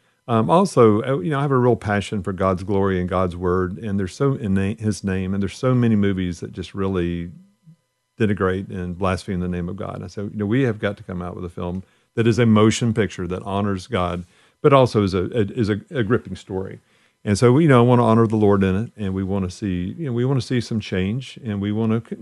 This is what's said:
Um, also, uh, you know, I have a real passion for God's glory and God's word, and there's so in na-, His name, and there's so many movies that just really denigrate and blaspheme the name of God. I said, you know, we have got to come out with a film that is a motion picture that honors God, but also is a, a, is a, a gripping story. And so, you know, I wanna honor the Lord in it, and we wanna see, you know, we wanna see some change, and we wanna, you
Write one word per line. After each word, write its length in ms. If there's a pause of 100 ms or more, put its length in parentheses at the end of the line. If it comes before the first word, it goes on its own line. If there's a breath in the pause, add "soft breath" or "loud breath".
(280)
Um, 220
also, 540
uh, 160
you 120
know, 80
I 20
have 100
a 60
real 180
passion 460
for 100
God's 320
glory 360
and 100
God's 260
word, 440
and 200
there's 160
so 200
in 180
na-, 240
His 260
name, 300
and 80
there's 160
so 160
many 220
movies 440
that 120
just 240
really 560 (880)
denigrate 500
and 280
blaspheme 420
the 80
name 220
of 60
God. 280
I 40
said, 240
you 60
know, 80
we 180
have 160
got 180
to 60
come 180
out 140
with 80
a 60
film 340 (300)
that 140
is 120
a 60
motion 480
picture 340
that 160
honors 440
God, 360 (380 soft breath)
but 100
also 320
is 100
a, 120
a, 160 (100)
is 180
a, 200
a 140
gripping 340
story. 420 (460)
And 140
so, 180
you 100
know, 120
I 20
wanna 240
honor 220
the 80
Lord 280
in 120
it, 200
and 200
we 80
wanna 260
see, 480
you 80
know, 80
we 120
wanna 160
see 200
some 180
change, 640
and 160
we 120
wanna, 300 (100)
you 100